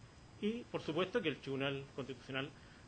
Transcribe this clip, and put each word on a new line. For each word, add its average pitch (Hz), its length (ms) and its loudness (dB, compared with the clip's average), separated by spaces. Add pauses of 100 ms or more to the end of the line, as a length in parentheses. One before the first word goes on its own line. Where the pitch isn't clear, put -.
(420)
Y, 226 280 2
por 160 120 0
supuesto, 185 400 4
que 160 80 4
el 131 80 2
Tribunal 139 480 2 (100)
Constitucional 131 540 -2 (380)